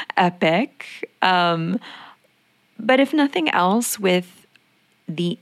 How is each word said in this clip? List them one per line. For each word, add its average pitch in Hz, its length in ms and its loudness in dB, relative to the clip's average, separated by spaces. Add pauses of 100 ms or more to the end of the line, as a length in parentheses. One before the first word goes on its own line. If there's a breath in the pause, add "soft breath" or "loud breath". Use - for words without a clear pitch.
(180 loud breath)
epic. 180 920 -2 (120)
Um, 175 580 0 (1000 loud breath)
but 254 200 2
if 269 140 2
nothing 302 360 2
else, 196 500 0
with 180 480 -2 (600)
the 175 340 -4